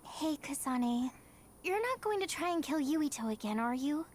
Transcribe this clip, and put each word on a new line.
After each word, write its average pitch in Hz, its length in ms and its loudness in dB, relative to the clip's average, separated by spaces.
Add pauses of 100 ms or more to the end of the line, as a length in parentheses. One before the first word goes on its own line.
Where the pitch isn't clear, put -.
Hey, 311 320 -2
Kasane. 247 720 0 (520)
You're 381 180 0
not 494 200 0
going 427 180 2
to 381 80 0
try 330 240 -2
and 339 120 2
kill 302 160 0
Yuito 285 520 2
again, 214 280 -2
are 233 140 2
you? 285 420 0